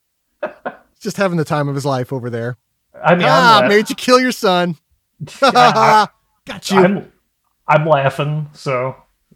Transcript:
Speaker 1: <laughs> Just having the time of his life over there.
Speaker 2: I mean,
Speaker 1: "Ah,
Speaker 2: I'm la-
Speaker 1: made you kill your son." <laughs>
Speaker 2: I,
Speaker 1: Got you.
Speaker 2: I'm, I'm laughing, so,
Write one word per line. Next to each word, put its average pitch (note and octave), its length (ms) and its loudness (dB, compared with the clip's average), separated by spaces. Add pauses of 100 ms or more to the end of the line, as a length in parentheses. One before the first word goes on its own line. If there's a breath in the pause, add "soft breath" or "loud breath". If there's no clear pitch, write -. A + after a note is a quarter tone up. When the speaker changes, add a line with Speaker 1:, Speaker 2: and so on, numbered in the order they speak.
(420)
Speaker 1:
<laughs> - 580 -16
Just - 180 -10
having F#3 200 -2
the D#3 80 -2
time D3 220 -4
of C#3+ 80 -8
his C3+ 100 -8
life C3 280 -4
over B2 160 -10
there. A#2 280 -8 (460)
Speaker 2:
I D#3+ 120 2
mean, F3+ 140 -2
Speaker 1:
"Ah, A3+ 280 4
Speaker 2:
I'm G3+ 60 4
la- G#3 60 0
Speaker 1:
made G#3 200 2
you C4+ 60 -6
kill B3+ 260 2
your B3+ 100 -2
son." F3+ 460 -2 (320)
<laughs> - 320 -12
Speaker 2:
I, A3 680 4 (380)
Speaker 1:
Got G#3 260 -12
you. F#3+ 80 4
Speaker 2:
I'm, F#3 320 0 (560)
I'm D3+ 180 2
laughing, D3 680 -2
so, C3 420 -6 (400)